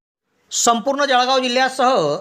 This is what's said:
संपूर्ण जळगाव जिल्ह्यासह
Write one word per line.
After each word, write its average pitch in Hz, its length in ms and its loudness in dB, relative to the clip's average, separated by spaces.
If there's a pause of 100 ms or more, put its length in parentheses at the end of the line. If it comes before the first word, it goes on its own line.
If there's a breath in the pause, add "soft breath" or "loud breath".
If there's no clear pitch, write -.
(520)
संपूर्ण 269 540 0
जळगाव 254 340 2
जिल्ह्यासह 247 800 0